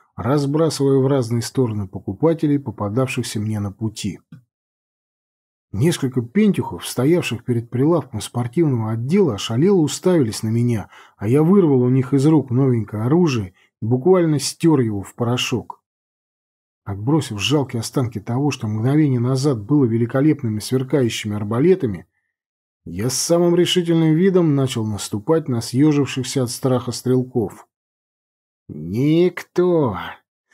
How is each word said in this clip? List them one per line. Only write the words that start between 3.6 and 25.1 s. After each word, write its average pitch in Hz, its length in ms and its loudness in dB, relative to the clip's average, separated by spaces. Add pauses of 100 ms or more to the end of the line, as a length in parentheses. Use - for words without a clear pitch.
на 101 100 -4
пути. 101 500 -8 (1500)
Несколько 127 520 0
пентюхов, 190 640 0
стоявших 143 560 0
перед 117 240 -2
прилавком 139 540 0
спортивного 120 720 -2
отдела, 135 420 0
ошалело 160 460 2
уставились 147 640 0
на 113 60 -2
меня, 117 400 0 (300)
а 101 100 -4
я 143 140 4
вырвал 160 400 4
у 123 80 2
них 131 240 0
из 135 100 2
рук 156 260 4
новенькое 117 520 0
оружие 127 500 0 (300)
и - 20 -6
буквально 151 540 2
стёр 151 420 2
его 107 220 -2
в - 120 -16
порошок. 120 680 -4 (1000)
Отбросив 110 540 -2
жалкие 123 420 0
останки 113 400 -4
того, 131 300 -2
что 127 180 -6
мгновение 127 520 2
назад 131 420 0
было 139 220 2
великолепными 117 760 0
сверкающими 127 760 -2
арбалетами, 113 680 0 (840)
я 101 200 -4
с - 80 -6
самым 175 360 2
решительным 165 600 2
видом 180 400 2
начал 131 320 -2
наступать 113 600 -2